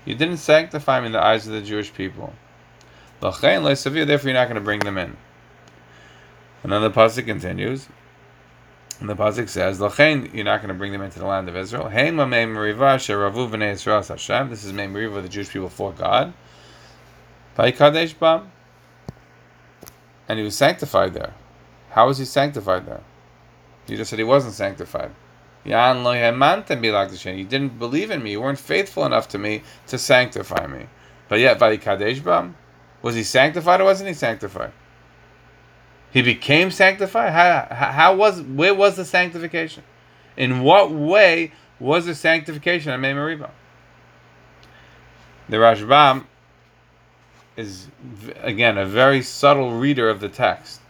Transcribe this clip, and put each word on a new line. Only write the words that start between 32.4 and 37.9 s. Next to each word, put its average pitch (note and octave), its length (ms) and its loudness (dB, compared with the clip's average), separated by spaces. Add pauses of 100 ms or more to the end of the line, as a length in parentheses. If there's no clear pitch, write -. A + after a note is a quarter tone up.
Was A#2 140 -4
he A2+ 80 -4
sanctified D#3+ 580 2
or F#3+ 40 4
wasn't G3 240 2
he F3 40 -6
sanctified? G#2+ 600 -6 (1400)
He C3 100 8
became D#3 500 4
sanctified? G3 600 2
How, E3 420 4
how, B2+ 180 -2